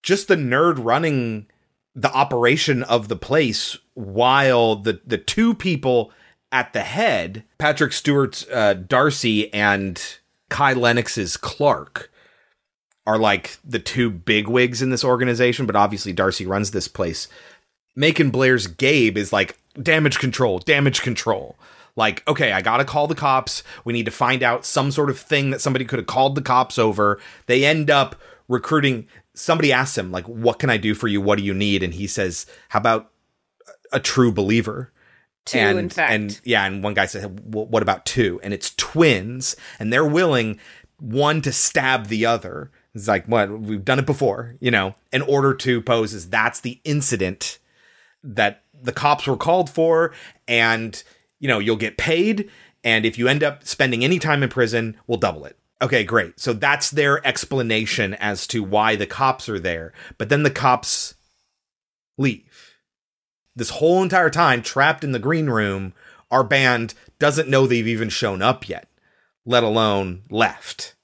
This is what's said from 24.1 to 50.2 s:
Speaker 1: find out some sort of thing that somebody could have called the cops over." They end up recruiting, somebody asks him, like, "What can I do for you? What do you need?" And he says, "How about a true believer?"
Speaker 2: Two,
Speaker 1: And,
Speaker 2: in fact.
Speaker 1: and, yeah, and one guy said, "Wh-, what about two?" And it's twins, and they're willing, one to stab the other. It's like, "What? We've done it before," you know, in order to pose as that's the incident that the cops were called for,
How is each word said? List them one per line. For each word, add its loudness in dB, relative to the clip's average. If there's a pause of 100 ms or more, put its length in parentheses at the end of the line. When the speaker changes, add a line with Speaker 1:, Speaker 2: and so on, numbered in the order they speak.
Speaker 1:
find 0
out 0
some 0
sort 0
of -6
thing 0
that -4
somebody -2
could -4
have -8
called 2
the -4
cops 0
over." 2 (260)
They 4
end 2
up 2 (320)
recruiting, 0 (280)
somebody 2
asks 0
him, -6
like, -6
"What 0
can 0
I 2
do 0
for -4
you? 2
What 2
do -4
you -2
need?" 0
And -4
he -8
says, -4 (240)
"How 0
about 0 (800)
a 0
true 4
believer?" -2 (540)
Speaker 2:
Two, -4
Speaker 1:
And, 2
Speaker 2:
in -4
fact. -2
Speaker 1:
and, -4
yeah, 2
and -6
one -4
guy 2
said, -10 (280)
"Wh-, -6
what 2
about -2
two?" 0
And -6
it's -8
twins, 0 (220)
and -4
they're 4
willing, 2 (420)
one 0
to -4
stab 0
the 0
other. -4 (240)
It's -8
like, 0
"What? 2
We've -6
done 2
it -2
before," -2
you 0
know, 0 (160)
in 0
order 2
to -2
pose 0
as -12
that's 0
the -10
incident -2 (640)
that -2 (180)
the -6
cops 0
were 0
called 0
for, 2 (340)